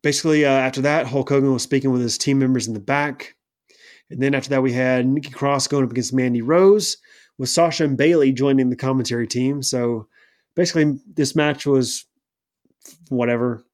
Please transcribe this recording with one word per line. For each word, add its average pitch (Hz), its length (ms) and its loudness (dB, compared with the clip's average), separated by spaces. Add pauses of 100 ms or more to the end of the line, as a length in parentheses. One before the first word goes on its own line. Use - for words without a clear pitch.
Basically, 151 420 2
uh, 139 60 4
after 131 300 0
that, 147 260 0
Hulk 135 220 -4
Hogan 139 240 2
was 120 100 -2
speaking 135 280 0
with 123 100 2
his 117 160 -2
team 139 200 0
members 127 300 0
in 113 60 -8
the 104 60 -8
back. 139 560 -4 (720)
And 123 120 -8
then 139 140 0
after 131 140 -6
that, 139 120 0
we 131 120 0
had 127 340 0
Nikki 139 240 -2
Cross 139 360 -2
going 139 180 0
up 113 60 -8
against 120 220 -4
Mandy 123 280 0
Rose, 190 560 4 (400)
with 127 120 -6
Sasha 165 360 2
and 135 120 0
Bayley 147 340 4
joining 135 380 2
the 123 60 -2
commentary 123 500 -2
team. 131 380 -4
So 120 440 -4 (480)
basically, 156 440 0 (160)
this 139 200 -2
match 147 300 0
was 131 400 0 (1040)
whatever. 120 640 -2